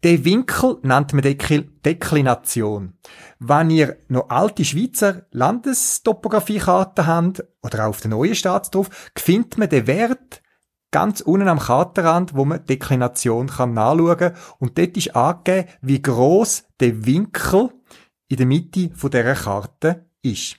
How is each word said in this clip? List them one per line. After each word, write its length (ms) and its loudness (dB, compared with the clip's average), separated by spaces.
Den 200 4
Winkel 600 0
nennt 300 2
man 100 2
Dekl-, 440 0
Deklination. 1160 -2
Wenn 320 2
ihr 260 2
noch 220 -2
alte 340 0
Schweizer 680 -2
Landestopographiekarten 1800 -2
habt 360 0
oder 220 -4
auch 40 0
auf 120 -8
der 100 -4
neuen 240 0
steht's 340 -2
drauf, 480 -6
findet 400 0
man 120 0
den 180 2
Wert 560 -2
ganz 300 -2
unten 260 2
am 100 2
Kartenrand, 800 0
wo 100 0
man 200 -4
Deklination 840 -2
kann 260 -4
nachschauen. 600 2
Und 180 -4
dort 180 0
ist 200 -6
angegeben, 540 0
wie 220 0
gross 640 2
der 280 0
Winkel 640 0
in 100 -4
der 80 2
Mitte 480 0
von 160 -6
dieser 240 0
Karte 720 -4
ist. 380 -6